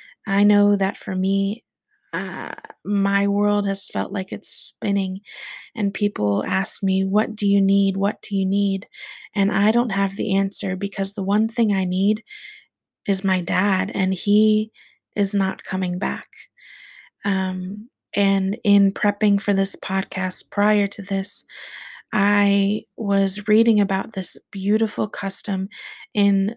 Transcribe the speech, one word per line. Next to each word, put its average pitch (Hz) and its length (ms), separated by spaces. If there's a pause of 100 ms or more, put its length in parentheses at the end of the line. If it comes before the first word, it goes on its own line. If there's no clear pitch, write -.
(260)
I 202 160
know 202 320
that 190 220
for - 180
me, 196 480 (500)
uh, 165 380 (340)
my 196 440
world 202 400
has 196 180
felt - 240
like 190 220
it's 202 160
spinning, 196 720 (560)
and 202 180
people 208 500
ask 190 380
me, 190 220
"What 208 320
do 208 100
you 202 140
need? 196 360
What 196 240
do - 160
you 190 80
need?" 196 440 (440)
And 196 200
I 202 180
don't 233 200
have 196 260
the 202 180
answer, 196 400
because 196 400
the 196 80
one 208 240
thing 220 260
I 190 120
need 190 400 (800)
is 190 160
my 190 180
dad, 185 540
and 190 180
he 214 600 (420)
is 202 200
not 196 300
coming 185 340
back. 202 300 (960)
Um, 190 640 (260)
and 196 500
in 202 280
prepping 202 480
for 202 140
this 196 200
podcast - 760
prior 107 380
to - 120
this, - 460 (640)
I 202 720 (160)
was 196 500
reading 220 320
about 196 320
this - 240 (160)
beautiful 214 560
custom 196 600 (420)
in 202 440